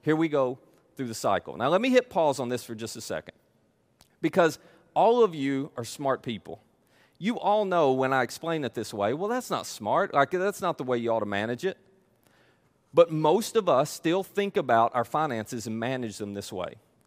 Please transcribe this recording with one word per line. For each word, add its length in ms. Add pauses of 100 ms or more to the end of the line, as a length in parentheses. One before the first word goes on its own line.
here 140
we 140
go 280 (380)
through 120
the 60
cycle. 440
Now, 120
let 120
me 80
hit 200
pause 300
on 100
this 140
for 120
just 200
a 60
second, 340 (840)
because 380 (340)
all 300
of 120
you 400
are 80
smart 400
people. 380 (580)
You 200
all 260
know 280
when 200
I 100
explain 400
it 100
this 200
way, 200
"Well, 160
that's 200
not 160
smart. 480
Like, 180
that's 300
not 160
the 60
way 140
you 140
ought 80
to 60
manage 400
it." 120 (1160)
But 180
most 440
of 120
us 220
still 320
think 340
about 380
our 120
finances 600
and 140
manage 380
them 180
this 180
way. 220 (320)